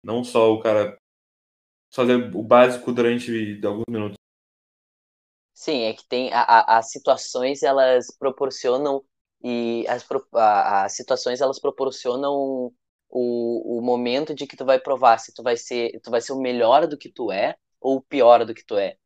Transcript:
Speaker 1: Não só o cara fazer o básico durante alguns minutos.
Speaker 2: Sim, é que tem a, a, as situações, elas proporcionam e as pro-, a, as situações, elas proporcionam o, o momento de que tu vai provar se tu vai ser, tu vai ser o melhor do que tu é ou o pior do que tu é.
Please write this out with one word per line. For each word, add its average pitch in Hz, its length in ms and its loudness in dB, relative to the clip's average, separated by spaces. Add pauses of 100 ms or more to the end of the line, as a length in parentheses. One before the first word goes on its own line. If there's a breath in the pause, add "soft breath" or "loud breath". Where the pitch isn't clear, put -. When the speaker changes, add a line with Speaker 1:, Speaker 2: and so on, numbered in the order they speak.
Speaker 1:
Não 117 180 -4
só 113 300 4
o 110 80 0
cara 107 340 0 (960)
fazer 123 240 2
o 107 280 -4
básico 123 500 4
durante 117 720 -2
alguns 104 240 -6
minutos. 104 300 -8 (1400)
Speaker 2:
Sim, 131 300 -4
é 110 100 -4
que - 120 -20
tem 127 240 -4
a, 117 120 0
a, 113 360 6
as 113 120 -2
situações, 131 720 -2
elas 131 560 2
proporcionam 139 840 -2 (400)
e 117 460 -4
as 120 160 -6
pro-, 131 300 -6
a, 101 500 2
as 101 100 -6
situações, 127 460 -4
elas 135 180 -2
proporcionam 135 1120 -4 (380)
o, 117 680 -4
o - 20 -4
momento 123 540 -2
de 139 120 -10
que - 100 -20
tu 131 100 -6
vai 131 120 4
provar 127 400 2
se - 140 -18
tu - 100 -20
vai 120 140 -2
ser, 117 460 -6
tu 117 80 -16
vai 120 100 0
ser 139 120 -10
o 135 80 -6
melhor 123 460 2
do 147 120 -8
que - 100 -20
tu 107 240 -8
é 113 240 -2 (240)
ou 135 160 0
o 131 60 -6
pior 120 420 6
do 110 100 -8
que - 100 -20
tu 110 120 -6
é. 98 300 -4